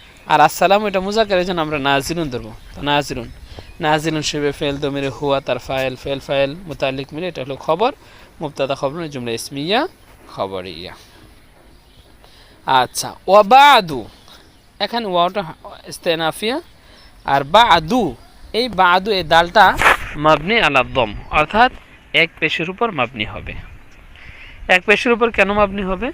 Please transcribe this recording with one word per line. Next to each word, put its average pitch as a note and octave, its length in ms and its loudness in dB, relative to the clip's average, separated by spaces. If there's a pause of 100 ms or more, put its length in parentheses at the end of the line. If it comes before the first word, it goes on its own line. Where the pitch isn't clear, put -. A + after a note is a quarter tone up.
(280)
আর D#3 140 4
আসসালামু F#3 460 4
এটা G3 120 -2
মুজাক্কার, G3+ 400 0
এই F3 60 0
জন্য F3+ 160 -4
আমরা D#3 180 -4
নাজিলুন C#3 500 0
ধরবো। A2+ 220 -10 (240)
তো - 60 -16
নাজিলুন, C#3 480 -2 (520)
নাজিলুন D#3 480 0
শিবে D3 220 -2
ফেল, C#3+ 260 -4
দমিরে C#3 320 -4
হুয়া C#3 320 -2
তার B2 180 -4
ফাইল, C3 360 -4
ফেল C#3 240 -8
ফাইল C#3 300 -2 (180)
মুতাআল্লিক C3+ 460 -6
মিলে E3 140 -8
এটা E3 160 -10
হলো C3 120 -10
খবর, F3+ 360 -2 (500)
মুবতাদা C#3 340 -4
খবর, C#3 220 -6 (100)
জুমলা B2+ 240 -8
ইসমিয়া C#3+ 480 -4 (520)
খবরিয়া। F#2 600 -10 (1700)
আচ্ছা, B2+ 420 0 (180)
ওয়া G3+ 160 8
বাদু, A3+ 560 6 (800)
এখানে A3+ 280 -6
ওয়াওটা F3+ 340 0 (460)
ইস্তেনাফিয়া, E3 720 -4 (680)
আর C#3 180 2
বাদু, F#3 600 2 (500)
এই A#3 160 -2
বাদু F#3 420 4
এই F#3 120 -2
দালটা E3+ 420 4 (500)
মাবনি D#3 440 2
আলা C#3+ 220 4 (120)
দম, A#2+ 180 0 (180)
অর্থাৎ G#3 420 2 (420)
এক D#3 160 2 (100)
পেশের D#3+ 300 -4
উপর F#3+ 220 -4
মাবনি B2 340 -4
হবে। G2 280 -12 (1120)
এক F#3 180 4
পেশের G#3+ 260 2
উপর A#3 200 2
কেন G3 220 2
মাবনি G#3 300 0
হবে? F#3 300 -4